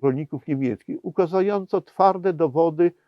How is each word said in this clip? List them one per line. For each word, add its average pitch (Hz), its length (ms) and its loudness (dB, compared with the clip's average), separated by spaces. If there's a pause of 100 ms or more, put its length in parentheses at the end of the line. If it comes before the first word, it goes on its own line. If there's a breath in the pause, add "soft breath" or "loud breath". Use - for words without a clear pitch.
rolników 139 440 -2
niemieckich, 135 560 -4
ukazująco 190 760 -2
twarde 190 520 0
dowody 165 600 2 (160)